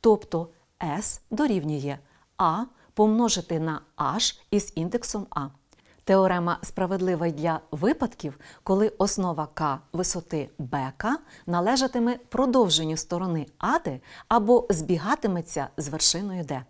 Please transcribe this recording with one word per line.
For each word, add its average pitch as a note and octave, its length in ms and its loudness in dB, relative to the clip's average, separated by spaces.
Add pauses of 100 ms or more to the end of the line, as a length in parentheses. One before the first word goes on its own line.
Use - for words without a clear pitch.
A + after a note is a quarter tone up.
Тобто F#3 480 2 (300)
S E3 420 -2 (100)
дорівнює D3+ 680 0 (400)
А F3+ 260 0 (300)
помножити G#3+ 680 2
на D#3+ 220 -2 (160)
H D3+ 420 -2 (120)
із G3+ 240 0
індексом G3+ 540 -4
А. C#3+ 180 -6 (560)
Теорема F#3 600 4
справедлива F#3 640 0
й E3 40 0
для D#3 280 -2 (120)
випадків, E3+ 680 -2 (240)
коли G3+ 340 2
основа F3+ 560 0
К D3 260 -2 (140)
висоти E3 560 -2 (100)
Б C3 380 -4
К B3+ 200 -2 (280)
належатиме A#3+ 720 0 (100)
продовженню G3 680 2
сторони E3+ 480 -4 (120)
А C4+ 220 0
Д C#3 200 -6 (280)
або A#3+ 420 4
збігатиметься E3+ 1000 0 (100)
з C#3+ 120 -6
вершиною F3+ 540 -2
Д. C3+ 260 -6